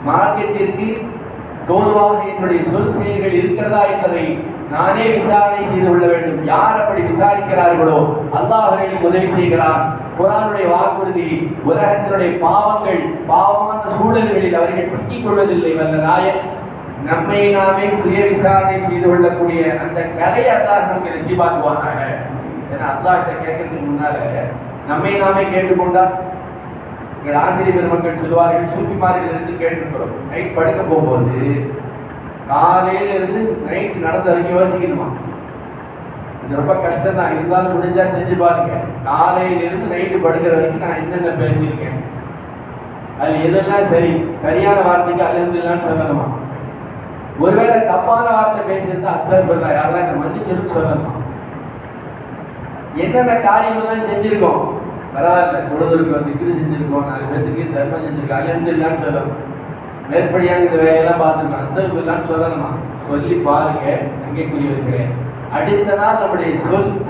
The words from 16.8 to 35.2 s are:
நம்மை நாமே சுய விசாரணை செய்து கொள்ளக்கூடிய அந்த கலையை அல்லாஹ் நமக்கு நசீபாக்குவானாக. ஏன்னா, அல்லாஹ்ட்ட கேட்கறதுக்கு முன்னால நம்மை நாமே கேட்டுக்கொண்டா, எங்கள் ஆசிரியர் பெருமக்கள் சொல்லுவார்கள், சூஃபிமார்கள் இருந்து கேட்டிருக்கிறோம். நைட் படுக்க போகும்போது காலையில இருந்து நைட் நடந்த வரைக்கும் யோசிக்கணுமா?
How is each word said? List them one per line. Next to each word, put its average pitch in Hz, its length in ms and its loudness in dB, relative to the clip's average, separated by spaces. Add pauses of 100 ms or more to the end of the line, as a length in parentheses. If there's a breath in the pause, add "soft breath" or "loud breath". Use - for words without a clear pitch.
நம்மை 202 320 0 (160)
நாமே 196 300 2 (160)
சுய 185 180 2 (140)
விசாரணை 190 420 4 (140)
செய்து 175 180 2
கொள்ளக்கூடிய 170 540 4 (240)
அந்த - 160 -4 (180)
கலையை - 380 2
அல்லாஹ் 202 320 2
நமக்கு 180 260 -4
நசீபாக்குவானாக. 156 840 0 (720)
ஏன்னா, - 120 -6 (120)
அல்லாஹ்ட்ட 180 340 2 (100)
கேட்கறதுக்கு 160 460 -6
முன்னால 143 560 -2 (480)
நம்மை 190 200 -2 (120)
நாமே 196 200 4 (100)
கேட்டுக்கொண்டா, 180 500 4 (1160)
எங்கள் 147 220 0
ஆசிரியர் 185 360 2
பெருமக்கள் 165 440 0
சொல்லுவார்கள், 170 540 2
சூஃபிமார்கள் 175 560 0
இருந்து 170 300 -6
கேட்டிருக்கிறோம். 165 520 -4 (180)
நைட் - 260 -4
படுக்க 160 240 2 (100)
போகும்போது 127 440 2 (1160)
காலையில 185 680 2
இருந்து 190 240 -2 (260)
நைட் - 380 -4
நடந்த 185 240 0
வரைக்கும் 175 280 2
யோசிக்கணுமா? 175 500 0 (1400)